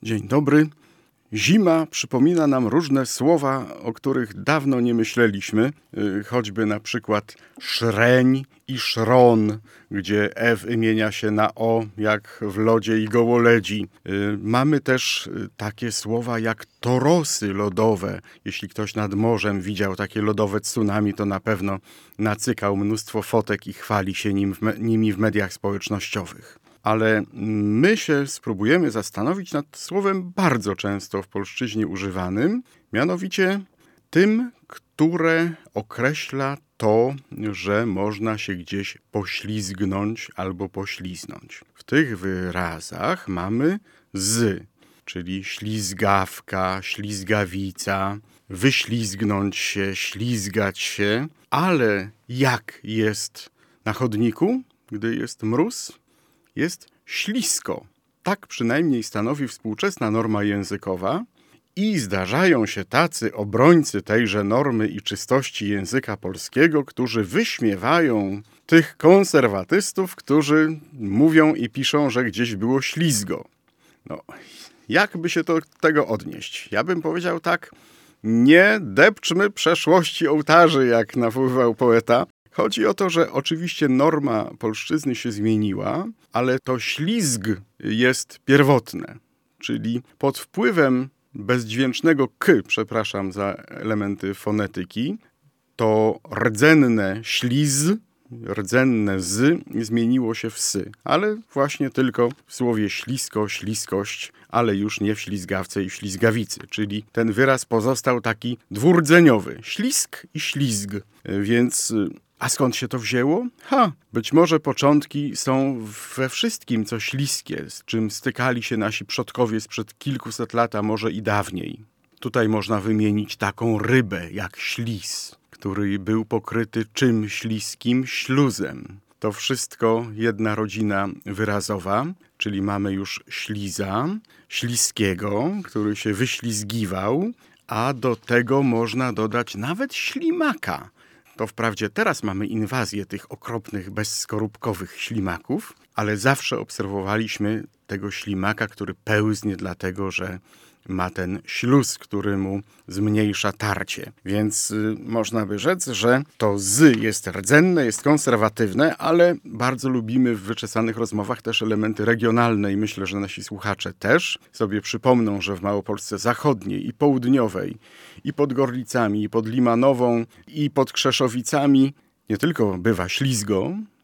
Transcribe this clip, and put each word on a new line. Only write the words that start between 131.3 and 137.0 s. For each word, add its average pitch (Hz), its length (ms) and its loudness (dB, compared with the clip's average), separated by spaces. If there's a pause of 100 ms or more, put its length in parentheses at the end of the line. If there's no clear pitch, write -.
czyli 101 260 -4
mamy 101 300 -2
już 98 360 -8
śliza, 101 800 -6 (400)
śliskiego, 107 1000 -2 (140)
który 107 320 -4
się 107 180 -2
wyślizgiwał, 107 1160 -4 (360)